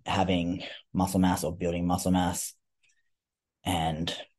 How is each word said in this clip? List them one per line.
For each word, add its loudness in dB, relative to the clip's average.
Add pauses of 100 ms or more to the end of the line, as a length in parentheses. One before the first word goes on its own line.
having 0 (320)
muscle 2
mass 4
or -2
building -2
muscle 0
mass, 0 (1080)
and, -2 (220)